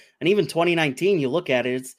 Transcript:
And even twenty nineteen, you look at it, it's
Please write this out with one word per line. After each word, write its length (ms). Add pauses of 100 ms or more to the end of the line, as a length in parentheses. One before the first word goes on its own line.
(200)
And 80
even 200
twenty 280
nineteen, 420
you 120
look 200
at 160
it, 100
it's 240